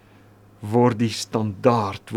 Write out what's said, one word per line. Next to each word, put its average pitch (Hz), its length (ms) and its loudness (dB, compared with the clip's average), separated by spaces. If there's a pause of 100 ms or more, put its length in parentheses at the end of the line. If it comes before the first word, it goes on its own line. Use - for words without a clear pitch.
(640)
word 117 380 2
die 110 100 0
standaard, 107 1040 -2